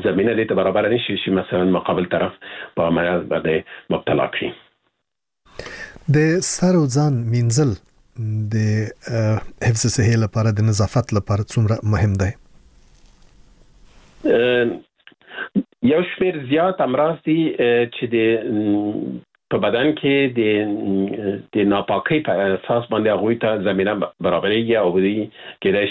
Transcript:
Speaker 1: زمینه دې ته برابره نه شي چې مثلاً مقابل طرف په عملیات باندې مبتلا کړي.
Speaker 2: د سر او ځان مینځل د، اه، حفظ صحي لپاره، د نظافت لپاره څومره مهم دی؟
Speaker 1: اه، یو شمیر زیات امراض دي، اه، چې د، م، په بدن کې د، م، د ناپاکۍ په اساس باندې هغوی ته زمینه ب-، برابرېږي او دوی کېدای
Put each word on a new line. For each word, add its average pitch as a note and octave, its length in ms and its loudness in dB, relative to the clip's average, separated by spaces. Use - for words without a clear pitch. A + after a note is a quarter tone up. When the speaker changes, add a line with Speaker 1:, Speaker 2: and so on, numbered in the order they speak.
Speaker 1:
زمینه G2+ 320 2
دې A2 140 -2
ته - 60 -2
برابره F#2+ 340 0
نه A#2+ 80 2
شي G#2+ 200 -6
چې - 120 -6
مثلاً F#2 340 0
مقابل F2+ 420 0
طرف F2 260 -2
په E2+ 80 0
عملیات E2+ 380 0
باندې D#2+ 400 -2
مبتلا - 360 -2
کړي. - 240 -6
Speaker 2:
د D#3 300 2
سر F#3 360 0
او D#3+ 100 4
ځان C#3+ 280 2
مینځل A#2+ 380 2
د، - 20 0
اه، A2 280 0
حفظ A#2+ 240 2
صحي A2+ 280 2
لپاره، A2+ 360 0
د G#2 100 0
نظافت G#2+ 520 0
لپاره G#2 300 0
څومره A2 400 0
مهم G#2 300 2
دی؟ G2 180 0
Speaker 1:
اه، B2 400 4
یو D3 200 4
شمیر F3 460 -2
زیات E3+ 320 2
امراض C#3+ 340 0
دي، D#3+ 340 2
اه، A#2+ 260 4
چې A#2+ 200 -8
د، A#2 100 -2
م، G#2 720 -2
په A#2 80 0
بدن A2+ 340 2
کې C#3+ 240 0
د، - 20 2
م، G2+ 380 -2
د - 40 -2
ناپاکۍ G2+ 520 0
په - 60 0
اساس G2 600 0
باندې A2 160 0
هغوی G#2 280 2
ته A2 260 -2
زمینه F#2+ 320 0
ب-، F#2+ 180 -4
برابرېږي G2+ 520 0
او F#2 240 2
دوی G#2 300 0
کېدای G2+ 260 2